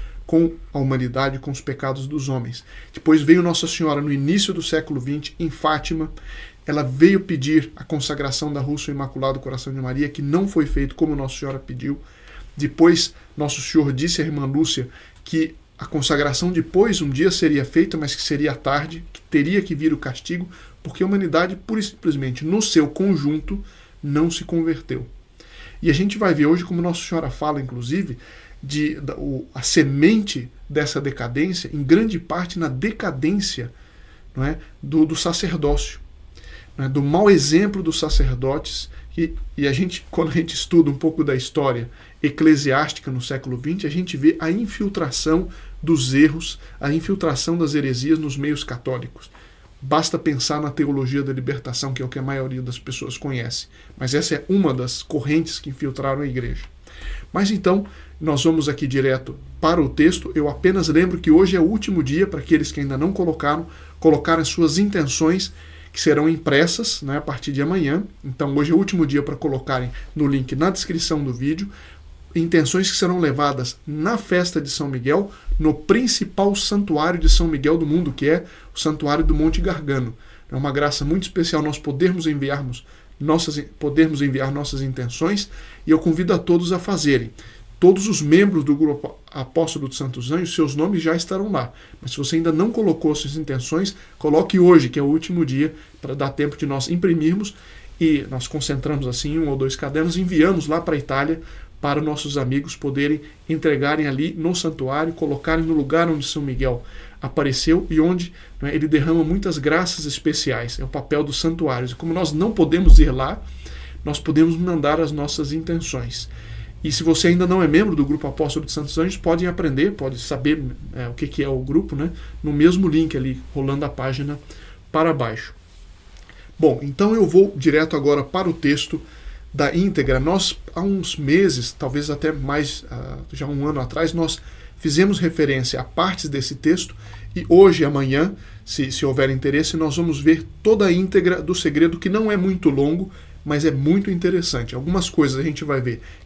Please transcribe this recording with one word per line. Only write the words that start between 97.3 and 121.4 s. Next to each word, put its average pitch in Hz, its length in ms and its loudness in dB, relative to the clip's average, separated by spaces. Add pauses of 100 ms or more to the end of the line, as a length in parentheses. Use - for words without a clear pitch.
e 156 300 2
nós 127 160 -6
concentramos 139 640 -4
assim 147 300 -4
um 160 100 0
ou 139 80 -2
dois 135 180 -2
cadernos, 156 420 -2
enviamos 175 520 2
lá 165 120 0
para 165 140 -2
a 151 40 -2
Itália, 143 420 -2 (400)
para 147 220 0
nossos 147 340 -4
amigos 139 400 -2
poderem 143 460 -2 (260)
entregarem 151 580 0
ali 143 280 -2
no 165 200 0
santuário, 156 600 -2
colocarem 160 500 -2
no 160 80 0
lugar 156 380 2
onde 151 160 -2
São 151 160 -6
Miguel 127 420 -2 (380)
apareceu 160 640 0
e 156 100 0
onde, 175 360 2 (260)
né, 143 140 -4
ele 151 120 0
derrama 156 380 2
muitas 180 320 -2
graças 156 480 0
especiais. 131 760 -4
É - 60 -6
o 123 40 -8
papel 147 360 -2
dos 143 160 -6
santuários. 139 520 -2
E - 20 -10
como 165 180 -6
nós 165 200 0
não 180 200 0
podemos 170 460 8
ir 147 120 8
lá, 131 320 -4 (640)
nós 147 160 -4
podemos 160 380 4
mandar 160 420 0
as 151 100 0
nossas 147 440 -4
intenções. 160 760 -6 (560)
E 151 80 -2
se 151 100 -2
você 160 260 4
ainda 175 180 4
não 185 160 4
é 160 60 4
membro 160 280 4
do 147 80 4
Grupo 147 220 -2
Apóstolo 147 400 -4
dos - 80 -8
Santos 147 240 -6
Anjos, 180 180 0
pode 170 300 0
aprender, 170 460 0
pode 135 260 -8
saber, 143 440 -2 (320)
é, 123 140 -8
o 120 60 -10
que 147 120 -6
que 139 160 -4